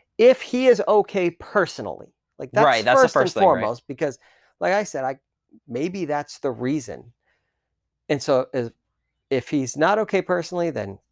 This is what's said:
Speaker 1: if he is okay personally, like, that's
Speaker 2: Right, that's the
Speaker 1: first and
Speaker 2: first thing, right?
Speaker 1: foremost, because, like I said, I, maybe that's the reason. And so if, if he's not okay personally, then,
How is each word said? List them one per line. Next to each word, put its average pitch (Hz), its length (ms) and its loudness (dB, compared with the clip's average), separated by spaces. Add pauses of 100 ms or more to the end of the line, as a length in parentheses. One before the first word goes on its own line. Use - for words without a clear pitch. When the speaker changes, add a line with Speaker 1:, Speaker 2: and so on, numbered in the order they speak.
(180)
Speaker 1:
if 247 240 6
he 254 240 -2
is 240 200 6
okay 196 440 2
personally, - 800 -6 (300)
like, 135 140 -12
that's 214 120 4
Speaker 2:
Right, 117 200 4
that's 185 180 6
the 247 60 6
Speaker 1:
first - 80 -2
and 139 80 4
Speaker 2:
first - 100 -4
thing, - 80 0
right? 165 180 4
Speaker 1:
foremost, 110 280 -6
because, 143 300 -6 (420)
like 180 120 0
I 208 120 0
said, 143 200 -8
I, 135 140 -6 (500)
maybe 170 360 -6
that's 147 340 -6
the 139 120 -4
reason. 120 600 -6 (960)
And 143 140 -2
so 131 320 0
if, 120 180 -4 (580)
if 131 180 -2
he's 135 280 -4
not 180 240 2
okay 196 220 -2
personally, 175 480 -4
then, 101 280 -8 (140)